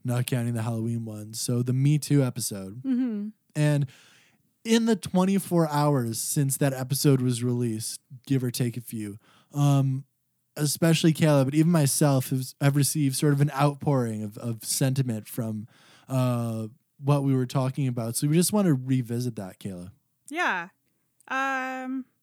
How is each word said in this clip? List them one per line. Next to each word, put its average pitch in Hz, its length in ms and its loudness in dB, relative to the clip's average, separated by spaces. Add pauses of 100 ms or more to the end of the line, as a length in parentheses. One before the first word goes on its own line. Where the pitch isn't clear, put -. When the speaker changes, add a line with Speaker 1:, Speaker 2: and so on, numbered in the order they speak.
Speaker 1:
not 123 200 0
counting 120 280 -2
the 113 100 -2
Halloween 117 400 -4
one. 107 300 -10
So 120 300 -2
the 123 100 0
Me 143 260 2
Too 143 240 2
episode. 107 600 -6
Speaker 2:
Mm-hmm. 240 440 -2 (300)
Speaker 1:
And 147 300 2 (760)
in 226 220 4
the 226 100 4
twenty-four 185 760 2
hours 147 500 2
since 135 380 0
that 139 160 2
episode 135 480 2
was 123 220 0
released, 120 560 -2 (260)
give 131 180 0
or 123 80 -2
take 117 260 -2
a 120 40 -8
few, 107 360 -10 (360)
um, 139 500 2 (540)
especially 156 560 2
Kayla, 143 320 4
but 135 100 -2
even 165 160 4
myself 143 580 2
has, 131 320 -4
have 143 140 4
received 139 400 2
sort 147 180 2
of 139 80 0
an 147 100 4
outpouring 135 680 0
of, 104 160 -8
of 117 280 -8
sentiment 131 600 -2
from, 113 400 -6 (420)
uh, 120 580 -2 (340)
what 143 220 2
we 139 100 2
were 127 140 2
talking 131 400 -2
about. 117 300 -4
So 147 100 0
we 151 80 2
just 175 180 2
want 208 140 2
to 156 60 4
revisit 123 640 -2
that, 95 220 -12
Kayla. 92 320 -10 (380)
Speaker 2:
Yeah. 240 380 -4 (640)
Um, 262 760 -4 (180)